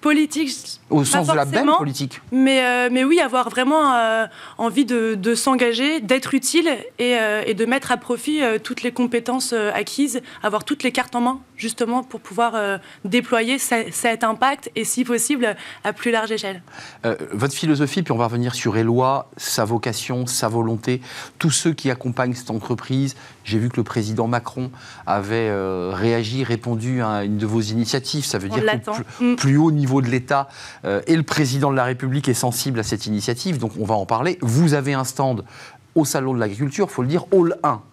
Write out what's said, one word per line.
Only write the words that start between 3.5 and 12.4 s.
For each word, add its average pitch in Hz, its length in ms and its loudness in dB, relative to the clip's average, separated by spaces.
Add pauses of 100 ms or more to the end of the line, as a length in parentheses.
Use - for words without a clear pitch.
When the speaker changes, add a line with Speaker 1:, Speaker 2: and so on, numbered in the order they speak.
Speaker 1:
vraiment, 269 460 4
euh, 226 300 2 (300)
envie 233 280 2
de, 226 320 0
de 208 180 2
s'engager, 254 680 2
d'être 254 340 0
utile 311 340 2 (320)
et, 247 180 2
euh, 214 260 2
et 220 100 0
de 214 120 0
mettre 262 240 0
à 247 60 2
profit, 247 440 -2
euh, 226 220 2
toutes - 220 -8
les 240 80 -2
compétences, 240 600 -2
euh, 214 220 0
acquises, 233 480 -2 (220)
avoir 208 180 0
toutes - 220 -6
les 247 80 0
cartes 247 240 -2
en 240 40 0
main, 254 200 0 (160)
justement, 233 480 -2
pour 240 160 -14
pouvoir, 226 340 -2